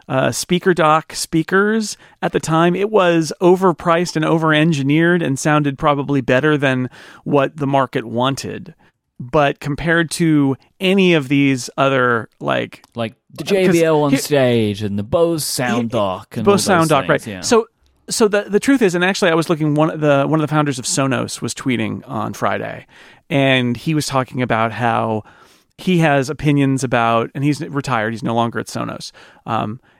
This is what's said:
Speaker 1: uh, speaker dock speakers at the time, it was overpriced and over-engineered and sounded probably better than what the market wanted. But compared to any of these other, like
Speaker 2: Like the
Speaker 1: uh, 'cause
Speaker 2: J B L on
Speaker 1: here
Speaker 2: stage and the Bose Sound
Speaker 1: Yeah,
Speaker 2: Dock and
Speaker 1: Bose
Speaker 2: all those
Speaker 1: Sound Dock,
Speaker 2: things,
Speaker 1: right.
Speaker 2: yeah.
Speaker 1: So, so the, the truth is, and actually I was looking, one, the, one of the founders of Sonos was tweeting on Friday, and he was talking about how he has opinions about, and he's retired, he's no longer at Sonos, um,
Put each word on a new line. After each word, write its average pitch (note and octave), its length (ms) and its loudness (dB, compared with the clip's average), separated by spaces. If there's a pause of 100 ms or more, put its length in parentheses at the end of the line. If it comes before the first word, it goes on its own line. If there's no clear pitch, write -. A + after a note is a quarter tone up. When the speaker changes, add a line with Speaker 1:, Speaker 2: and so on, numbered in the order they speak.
Speaker 1:
uh, C3+ 220 0
speaker F3+ 440 0
dock D#3 400 2
speakers G3+ 800 -2 (260)
at E3+ 100 -2
the E3+ 80 0
time, E3 360 2
it G3 140 -2
was E3+ 500 2
overpriced F3+ 760 2
and D#3 100 0
over-engineered D#3 960 2
and C3+ 180 -2
sounded D3 360 0
probably C#3+ 440 0
better C3+ 360 2
than C3 320 0 (360)
what C#3 320 0
the D3 100 -4
market C3+ 380 0
wanted. A2+ 680 -4 (440)
But C#3+ 400 0
compared D#3+ 540 -2
to D3 440 2 (220)
any F#3 360 4
of C#3 140 0
these C#3 480 2
other, B2+ 520 0 (100)
like B2 460 -6 (100)
Speaker 2:
Like A2+ 200 -8 (200)
the D#3 80 -12
Speaker 1:
uh, F#3 240 0
'cause - 0 -
Speaker 2:
J F3+ 60 4
B E3 120 4
L D#3 200 2
on C#3+ 60 2
Speaker 1:
here C3+ 100 0
Speaker 2:
stage A#2+ 640 2
and G2+ 120 -4
the G2+ 60 -4
Bose E3+ 420 0
Sound B2 480 -4
Speaker 1:
Yeah, B2 60 -2
Speaker 2:
Dock F#2+ 380 -4
and C#3+ 80 -4
Speaker 1:
Bose G3+ 80 4
Speaker 2:
all - 40 6
those G3 80 0
Speaker 1:
Sound F3 240 2
Dock, D3 200 4
Speaker 2:
things, C#3 180 -2
Speaker 1:
right. A2 60 -10
Speaker 2:
yeah. F#2 100 -10
Speaker 1:
So, A3+ 240 2 (420)
so G#3+ 180 0
the, G3+ 220 0
the G3+ 100 0
truth C4+ 240 2
is, F3+ 140 2
and F3 80 0
actually F#3 260 2
I D#3+ 60 2
was E3 120 0
looking, D3+ 280 0
one, D#3+ 240 0
the, C#3+ 260 2
one D3+ 140 0
of - 20 0
the D3 100 -4
founders D3 280 0
of A#2+ 40 -12
Sonos B2 560 -2
was A#2+ 140 -8
tweeting A2 540 -4
on A2+ 240 -6
Friday, G#2+ 540 -6 (420)
and C3 480 0
he D#3+ 180 -4
was D3 140 -2
talking B2+ 340 -4
about A2+ 300 0
how A2+ 500 -2 (560)
he F3+ 200 0
has C#3+ 300 2
opinions C#3+ 540 0
about, A#2 540 0
and C#3 80 -4
he's C#3+ 160 0
retired, C3 520 -4
he's A2 120 -10
no A#2 100 -2
longer A#2 240 -2
at A2+ 80 -8
Sonos, - 460 -10 (340)
um, A2+ 340 -4 (200)